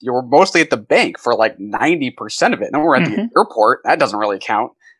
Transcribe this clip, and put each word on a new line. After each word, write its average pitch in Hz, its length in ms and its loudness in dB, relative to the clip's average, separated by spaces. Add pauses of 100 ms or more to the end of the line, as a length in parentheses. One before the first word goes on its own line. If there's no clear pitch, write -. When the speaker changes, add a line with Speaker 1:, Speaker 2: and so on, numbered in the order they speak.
Speaker 1:
you're 127 220 -4
mostly 151 400 4
at - 80 -6
the 123 60 0
bank 233 420 0
for, 120 160 -2
like, 110 240 0
ninety 123 520 -2
percent 165 440 -2
of - 80 -6
it. - 100 -4
Then 147 80 -2
we're 151 160 2
at - 80 2
the 160 60 -2
Speaker 2:
Mm-hmm. 202 260 -4
Speaker 1:
airport. 117 480 2
That 165 140 2
doesn't 107 200 0
really 104 200 -2
count. 110 340 -4 (280)